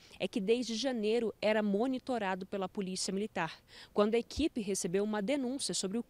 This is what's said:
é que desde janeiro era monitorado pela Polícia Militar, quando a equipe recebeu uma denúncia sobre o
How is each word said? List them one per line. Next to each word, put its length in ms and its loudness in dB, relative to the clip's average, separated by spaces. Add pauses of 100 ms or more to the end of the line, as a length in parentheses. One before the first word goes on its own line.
(180)
é 80 -2
que 140 -2
desde 340 2
janeiro 640 0
era 220 2
monitorado 800 0
pela 240 -4
Polícia 460 -4
Militar, 400 -2 (400)
quando 220 6
a 20 6
equipe 420 -2
recebeu 440 0
uma 180 -2
denúncia 500 0
sobre 260 -2
o 120 -4